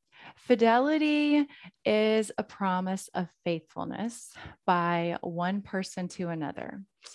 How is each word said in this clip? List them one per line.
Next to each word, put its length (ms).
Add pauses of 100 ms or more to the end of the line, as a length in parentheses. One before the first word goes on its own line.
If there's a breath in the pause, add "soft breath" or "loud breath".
(360 loud breath)
Fidelity 1080 (400 loud breath)
is 540
a 60
promise 680
of 140 (140)
faithfulness 880 (320 loud breath)
by 580
one 400
person 460
to 200
another. 560 (300 loud breath)